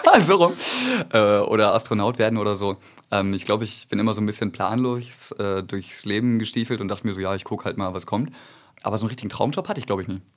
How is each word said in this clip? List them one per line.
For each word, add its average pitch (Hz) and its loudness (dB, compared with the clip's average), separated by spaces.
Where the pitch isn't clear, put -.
so 180 6
rum, 175 6
äh, 104 6
oder 104 4
Astronaut 107 0
werden 110 2
oder 104 0
so. 98 -4
Ähm, 98 0
ich 92 -8
glaub, 107 0
ich - -10
bin 107 -2
immer 110 0
so 107 -4
ein 104 0
bisschen 104 -4
planlos, 120 -4
äh, 98 -2
durchs - -10
Leben 113 0
gestiefelt 113 -4
und 98 -4
dachte 101 -6
mir 101 -2
so, 95 -8
ja, 95 -2
ich 95 -8
guck - -8
halt 85 -4
mal, 92 -4
was 92 -10
kommt. 123 -4
Aber 104 -2
so 104 -4
einen 113 -2
richtigen 113 -10
Traumjob 147 -4
hatte 202 -6
ich, 107 -10
glaub 98 -2
ich, 90 -10
nie. 95 -8